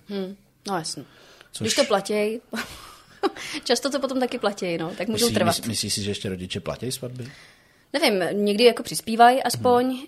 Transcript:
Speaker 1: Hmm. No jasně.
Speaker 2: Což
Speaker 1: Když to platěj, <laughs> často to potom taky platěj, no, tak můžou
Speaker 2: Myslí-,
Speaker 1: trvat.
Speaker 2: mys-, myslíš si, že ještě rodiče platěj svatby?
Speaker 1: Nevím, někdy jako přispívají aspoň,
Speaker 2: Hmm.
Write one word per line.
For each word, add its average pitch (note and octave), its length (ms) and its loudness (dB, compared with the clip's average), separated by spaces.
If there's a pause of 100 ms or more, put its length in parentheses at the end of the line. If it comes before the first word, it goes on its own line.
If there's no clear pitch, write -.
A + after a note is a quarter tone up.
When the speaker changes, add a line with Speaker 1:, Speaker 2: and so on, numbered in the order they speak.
Speaker 1:
Hmm. G3 280 -6 (320)
No G3 100 -4
jasně. D#3+ 260 -8 (480)
Speaker 2:
Což - 140 -8
Speaker 1:
Když A3 100 0
to C#4+ 100 4
platěj, G#3+ 540 0 (120)
<laughs> - 1120 -8
často A#3+ 260 0
to C4+ 100 -2
potom C4 200 -2
taky B3 200 -2
platěj, G3+ 380 -2
no, D#3+ 200 -4
tak F#3 100 -4
můžou A3 180 0
Speaker 2:
Myslí-, A#3 80 0
Speaker 1:
trvat. G#2+ 220 2
Speaker 2:
mys-, - 120 -6
myslíš G#2 260 -4
si, G#2 100 -4
že G2+ 80 -2
ještě G2+ 180 -4
rodiče F#2 300 -6
platěj F2 320 -6
svatby? B2+ 360 -10 (640)
Speaker 1:
Nevím, G3+ 520 2
někdy G#3 180 4
jako A#3 200 6
přispívají A#3 600 4
aspoň, B3 420 2
Speaker 2:
Hmm. B3+ 120 -2 (100)